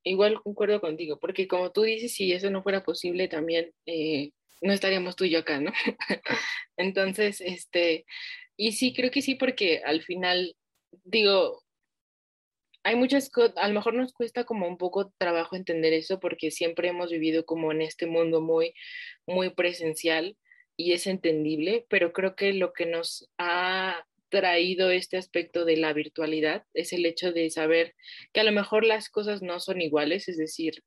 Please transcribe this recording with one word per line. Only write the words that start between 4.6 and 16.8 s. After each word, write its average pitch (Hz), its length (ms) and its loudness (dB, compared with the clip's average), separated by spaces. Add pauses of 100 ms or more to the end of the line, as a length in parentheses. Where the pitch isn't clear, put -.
no 196 120 2
estaríamos 190 420 0
tú - 80 -2
y 185 60 4
yo 160 100 4
acá, 151 220 -2
¿no? 165 100 -2
<laughs> - 680 -4 (400)
Entonces, 196 600 0
este, 175 680 0 (520)
y 214 160 0
sí, 254 200 0
creo 254 180 0
que 277 100 0
sí, 262 140 -2
porque 254 500 0
al 156 160 0
final, 180 560 -2 (480)
digo, 190 580 2 (1200)
hay 226 140 2
muchas 262 320 2
co-, 233 260 4
a 180 140 0
lo 208 40 0
mejor 208 200 0
nos 254 180 -2
cuesta 240 320 -4
como 208 240 -4
un 175 100 -6
poco 180 400 -2
trabajo 170 380 0
entender 165 380 0
eso, 160 260 0
porque 165 320 -4
siempre 170 380 -2